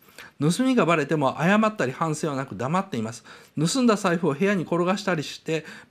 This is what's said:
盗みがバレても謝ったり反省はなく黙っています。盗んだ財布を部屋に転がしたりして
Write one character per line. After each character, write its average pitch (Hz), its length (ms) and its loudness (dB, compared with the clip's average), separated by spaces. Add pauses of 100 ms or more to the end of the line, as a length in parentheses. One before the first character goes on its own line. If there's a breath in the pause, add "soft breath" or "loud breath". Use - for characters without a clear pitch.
(400 loud breath)
盗 170 240 2
み 262 100 2
が 214 120 4
バ 165 100 4
レ 147 100 0
て 160 120 0
も 135 200 2
謝 185 200 4
っ 214 180 2
た 143 100 -2
り 127 60 -2
反 156 240 -2
省 160 140 -4
は 135 80 -4
な 131 80 -4
く 104 100 -10
黙 135 240 -2
っ 190 100 -4
て 139 60 -8
い 117 60 -2
ま 110 100 -6
す。 - 140 -16 (340 loud breath)
盗 165 220 2
ん 247 60 4
だ 208 100 6
財 180 180 0
布 170 140 0
を 135 40 2
部 160 120 0
屋 202 100 2
に 170 80 -2
転 170 220 0
が 185 100 0
し 208 80 -6
た 185 100 0
り 151 80 -2
し - 220 -12
て 160 220 -4 (260 loud breath)